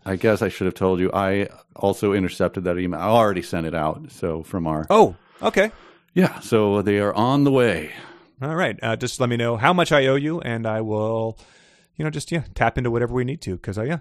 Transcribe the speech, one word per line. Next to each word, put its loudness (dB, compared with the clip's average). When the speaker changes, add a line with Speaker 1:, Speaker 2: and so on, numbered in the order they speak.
Speaker 1:
I -2
guess 2
I 2
should -4
have 0
told 2
you. 0
I 0
also 2
intercepted -2
that -2
email. -4
I -6
already 4
sent -4
it -6
out. -4
So -6
from -6
our -2
Speaker 2:
Oh, 4
okay. 2
Speaker 1:
Yeah, 2
so 2
they 2
are 0
on 2
the 4
way. 2
Speaker 2:
All -6
right. -2
Uh, -2
just -8
let 0
me 0
know 0
how 4
much 2
I 4
owe 4
you, -2
and -6
I -2
will, -4
you -6
know, -2
just, -8
yeah, -2
tap 2
into -2
whatever 0
we 0
need -6
to. -6
'Cause, -8
uh, -4
yeah, -4